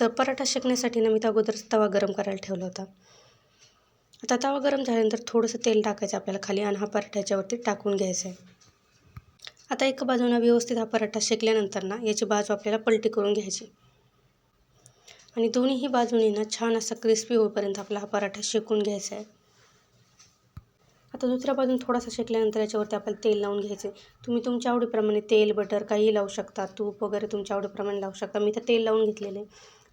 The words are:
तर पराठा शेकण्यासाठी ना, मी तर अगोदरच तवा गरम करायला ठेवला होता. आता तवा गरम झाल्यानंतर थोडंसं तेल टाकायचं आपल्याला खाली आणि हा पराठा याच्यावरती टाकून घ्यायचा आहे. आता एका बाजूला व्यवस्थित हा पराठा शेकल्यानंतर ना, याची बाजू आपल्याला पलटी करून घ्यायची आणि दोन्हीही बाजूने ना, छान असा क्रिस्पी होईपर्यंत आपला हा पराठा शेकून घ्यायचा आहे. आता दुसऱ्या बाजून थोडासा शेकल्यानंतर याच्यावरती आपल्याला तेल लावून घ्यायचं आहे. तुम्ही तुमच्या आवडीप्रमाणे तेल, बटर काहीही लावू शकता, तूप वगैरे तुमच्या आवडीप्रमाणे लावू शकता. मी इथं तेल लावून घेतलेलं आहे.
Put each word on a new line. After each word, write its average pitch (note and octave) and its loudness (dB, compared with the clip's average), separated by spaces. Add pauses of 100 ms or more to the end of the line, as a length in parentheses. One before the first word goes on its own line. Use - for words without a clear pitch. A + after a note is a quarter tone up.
तर A3+ 4
पराठा C4 -2
शेकण्यासाठी B3 0
ना, A3 4
मी A3 4
तर A3+ 2
अगोदरच G#3+ 0
तवा G#3+ 4
गरम G3 0
करायला G3 -4
ठेवला F#3 -6
होता. F#3 -8 (1400)
आता B3 0
तवा C#4 0
गरम C#4 0
झाल्यानंतर A3+ 2
थोडंसं A#3 0
तेल A3 4
टाकायचं G3+ -2
आपल्याला G3 -6
खाली G3 -2
आणि G3+ 0
हा G3+ -2
पराठा G#3 -4
याच्यावरती G3 -2
टाकून G#3 -2
घ्यायचा F#3 -2
आहे. F3+ -12 (1300)
आता C4 0
एका C4+ 0
बाजूला A#3+ 4
व्यवस्थित A#3 4
हा A3+ 0
पराठा A3 -2
शेकल्यानंतर A3 2
ना, F#3+ -4
याची G#3+ 0
बाजू G#3 0
आपल्याला G#3+ -2
पलटी A3 2
करून G#3 2
घ्यायची G3+ -4 (1700)
आणि A#3 2
दोन्हीही B3+ 2
बाजूने A#3 2
ना, G#3 0
छान A3+ 0
असा A3+ -4
क्रिस्पी A3 0
होईपर्यंत G#3 0
आपला G3+ -6
हा G3+ -6
पराठा G3+ -4
शेकून G#3+ 0
घ्यायचा G3+ -2
आहे. G#3+ -12 (1900)
आता B3+ -4
दुसऱ्या B3+ 0
बाजून C4 2
थोडासा A#3+ -2
शेकल्यानंतर A3 0
याच्यावरती G#3+ -2
आपल्याला G#3 -6
तेल G#3+ 4
लावून G3+ -2
घ्यायचं G3+ -8
आहे. - -12 (260)
तुम्ही A#3+ 0
तुमच्या A#3+ 0
आवडीप्रमाणे A3 2 (100)
तेल, G#3+ 6
बटर G3+ 0
काहीही G#3+ 4
लावू G3+ 0
शकता, G3 -6 (120)
तूप G#3 -4
वगैरे G#3 -2
तुमच्या G3+ -4
आवडीप्रमाणे G3+ -4
लावू G3 -6
शकता. G3 -6
मी G#3 2
इथं A#3 -4
तेल A#3 4
लावून A3 4
घेतलेलं G3+ -4
आहे. - -16 (160)